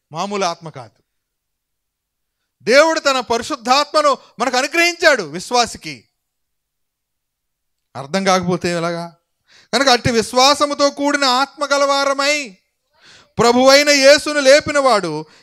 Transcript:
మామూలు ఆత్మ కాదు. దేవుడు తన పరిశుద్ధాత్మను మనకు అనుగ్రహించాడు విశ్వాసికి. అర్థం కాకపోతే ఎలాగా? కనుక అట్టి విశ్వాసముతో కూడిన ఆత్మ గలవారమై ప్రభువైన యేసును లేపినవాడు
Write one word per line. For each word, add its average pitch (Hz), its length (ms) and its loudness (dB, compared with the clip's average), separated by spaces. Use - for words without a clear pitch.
మామూలు 196 320 -8
ఆత్మ 170 240 -8
కాదు. 127 340 -20
దేవుడు 302 380 2
తన 277 200 -2
పరిశుద్ధాత్మను 262 960 -2
మనకు 254 180 -4
అనుగ్రహించాడు 330 680 0
విశ్వాసికి. 160 840 -6
అర్థం 147 280 -6
కాకపోతే 180 440 -2
ఎలాగా? 170 480 -6
కనుక 269 140 0
అట్టి 240 240 2
విశ్వాసముతో 277 800 0
కూడిన 285 340 -2
ఆత్మ 269 400 -2
గలవారమై 277 920 -2
ప్రభువైన 262 500 4
యేసును 285 520 4
లేపినవాడు 262 840 2